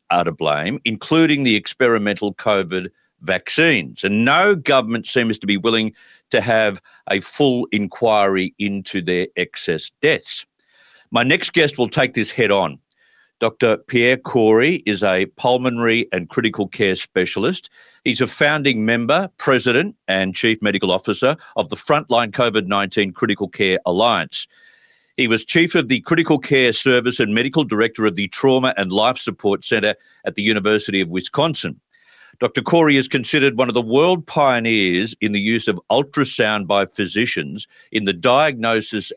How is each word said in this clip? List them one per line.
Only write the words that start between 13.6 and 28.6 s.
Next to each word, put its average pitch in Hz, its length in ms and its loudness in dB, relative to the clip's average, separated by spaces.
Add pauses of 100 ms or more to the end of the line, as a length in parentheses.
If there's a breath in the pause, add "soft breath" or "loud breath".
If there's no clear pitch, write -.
Pierre 123 400 2
Kory 120 600 2 (100)
is 101 160 -2
a 95 240 2 (100)
pulmonary 120 760 0
and 90 160 -4
critical 110 400 -2
care 95 260 0
specialist. 98 760 -4 (360 soft breath)
He's 127 160 0
a 120 80 0
founding 139 560 0
member, 117 440 0 (100)
president, 127 580 0 (100)
and 95 300 -2
chief 113 260 0
medical 98 300 0
officer 120 440 0 (200 loud breath)
of 104 120 -2
the 101 80 -8
Frontline 120 540 0
covid 110 360 0
nineteen 101 460 -2
Critical 104 360 -2
Care 95 360 0
Alliance. 92 640 0 (680 soft breath)
He 127 120 0
was 113 160 0
chief 165 320 0
of 139 120 0
the 120 120 0
Critical 165 380 0
Care 131 340 2
Service 123 480 0
and 107 140 0
medical 135 300 0
director 110 400 -2
of 98 120 0
the 101 120 -4
Trauma 131 480 2